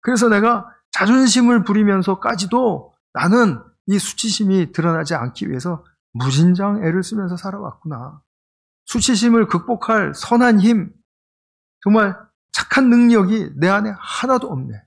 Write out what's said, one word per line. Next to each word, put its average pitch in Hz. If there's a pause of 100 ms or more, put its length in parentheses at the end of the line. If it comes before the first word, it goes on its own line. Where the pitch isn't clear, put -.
그래서 240
내가 214 (220)
자존심을 240
부리면서까지도 202 (180)
나는 175 (240)
이 196
수치심이 190
드러나지 160
않기 123
위해서 151 (280)
무진장 180
애를 175
쓰면서 185
살아왔구나. 156 (640)
수치심을 233
극복할 190
선한 240
힘, 214 (920)
정말 202 (340)
착한 -
능력이 226
내 160
안에 208
하나도 -
없네. 131 (140)